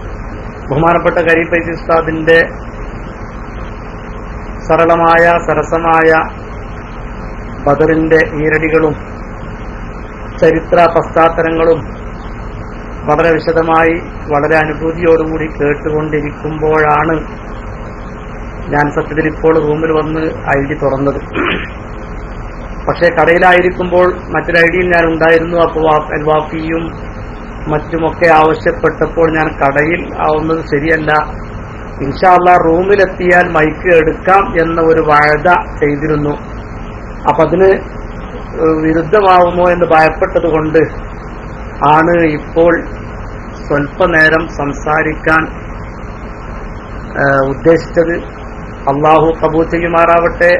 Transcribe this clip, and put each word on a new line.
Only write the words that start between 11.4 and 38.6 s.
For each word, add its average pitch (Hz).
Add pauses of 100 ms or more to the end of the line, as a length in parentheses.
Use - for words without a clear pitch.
വളരെ 156
വിശദമായി, 165 (320)
വളരെ 151
അനുഭൂതിയോടുകൂടി 160
കേട്ടുകൊണ്ടിരിക്കുമ്പോഴാണ് 151 (1400)
ഞാൻ 147
സത്യത്തിൽ 156
ഇപ്പോൾ 160
റൂമിൽ 156
വന്ന് 156 (260)
ഐ 139
ഡി 151
തുറന്നത്. 139 (1700)
പക്ഷേ 170 (120)
കടയിലായിരിക്കുമ്പോൾ 180
മറ്റൊരു 165
ഐ 170
ഡിയിൽ 180
ഞാൻ 170
ഉണ്ടായിരുന്നു. 165
അപ്പോൾ 165
വാ-, 156
അൽവാഫിയും 156 (800)
മറ്റുമൊക്കെ 160
ആവശ്യപ്പെട്ടപ്പോൾ 156
ഞാൻ 156
കടയിൽ 147
ആവുന്നത് 156
ശരിയല്ല, 151 (760)
ഇൻഷാ 180
അല്ലാ 180
റൂമിലെത്തിയാൽ 180
മൈക്ക് 160
എടുക്കാം 165
എന്ന 165
ഒരു 160
വഅദ 151
ചെയ്തിരുന്നു. 147 (920)
അപ്പൊ 160
അതിന്, 170
ഏഹ്, -